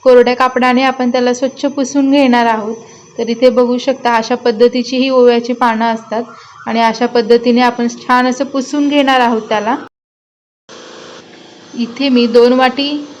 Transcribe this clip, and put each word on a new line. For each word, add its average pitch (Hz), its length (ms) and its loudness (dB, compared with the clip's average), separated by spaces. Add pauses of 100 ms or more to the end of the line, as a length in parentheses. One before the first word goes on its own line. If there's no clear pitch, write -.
कोरड्या 247 320 4
कापडाने 254 480 0
आपण 262 300 -2
त्याला 247 220 0
स्वच्छ 262 320 -6
पुसून 277 440 -2
घेणार 247 360 4
आहोत. 220 300 -4 (420)
तर 226 100 -6
इथे 233 220 2
बघू 247 280 0
शकता, 247 360 -2
अशा 226 200 -2
पद्धतीची 240 640 0
ही 262 120 0
ओव्याची 247 440 2
पानं 233 420 -2
असतात 226 280 -8 (440)
आणि 226 140 -4
अशा 226 260 0
पद्धतीने 240 540 2
आपण 240 280 0
छान 247 380 0
असं 254 180 -2
पुसून 285 440 -4
घेणार 269 320 2
आहोत 233 280 0
त्याला. 214 280 -2 (2000)
इथे 240 340 -4
मी 240 180 2
दोन 233 260 4
वाटी 277 540 -2 (140)